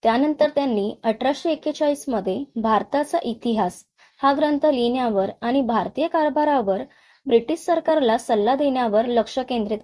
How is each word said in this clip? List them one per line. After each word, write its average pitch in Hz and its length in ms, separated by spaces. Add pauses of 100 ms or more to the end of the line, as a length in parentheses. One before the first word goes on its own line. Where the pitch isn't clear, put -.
त्यानंतर 285 460
त्यांनी 233 460 (100)
अठराशे 262 480
एक्केचाळीस 294 560
मध्ये 208 360 (120)
भारताचा 226 680
इतिहास 220 640 (380)
हा 277 140
ग्रंथ 294 300
लिहिण्यावर 240 640 (100)
आणि 254 200
भारतीय 226 480
कारभारावर 294 760 (440)
ब्रिटिश 233 320
सरकारला 311 600
सल्ला 226 360
देण्यावर 254 520
लक्ष 233 320
केंद्रित 226 460